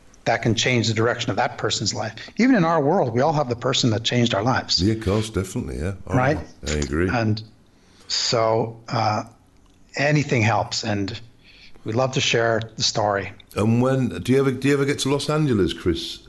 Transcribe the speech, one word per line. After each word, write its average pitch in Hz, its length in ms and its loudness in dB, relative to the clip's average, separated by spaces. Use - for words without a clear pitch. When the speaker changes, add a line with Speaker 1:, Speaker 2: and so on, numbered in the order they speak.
Speaker 1:
that 117 180 0
can 113 120 2
change 117 340 0
the 107 60 0
direction 113 360 0
of 98 60 -4
that 123 220 -2
person's 107 340 -2
life. 107 220 -8
Even 254 160 6
in 175 100 4
our 165 160 2
world, 143 320 2
we 120 80 2
all 151 120 4
have 143 160 0
the 120 80 -2
person 127 340 0
that 104 140 0
changed 120 300 2
our 98 80 0
lives. - 400 0
Speaker 2:
Yeah, 107 120 4
of 107 100 -6
course, 107 260 0
definitely, 95 480 -4
yeah. 92 160 -4
Oh, 92 100 -2
Speaker 1:
Right? 131 220 2
Speaker 2:
I 73 60 -4
agree. 76 380 0
Speaker 1:
And 110 320 0
so, 113 800 0
uh, 110 360 -2
anything 143 460 2
helps, 104 420 0
and 101 360 -4
we 113 80 -6
love 127 200 0
to 135 80 -2
share 113 420 2
the - 60 -8
story. 101 500 -2
Speaker 2:
And 113 260 2
when, 131 260 2
do 90 240 -2
you 135 60 6
ever, 139 140 2
do 131 160 -2
you 143 60 4
ever 139 100 2
get 143 160 -2
to 131 100 -2
Los 139 180 -2
Angeles, 127 460 2
Chris, - 540 -4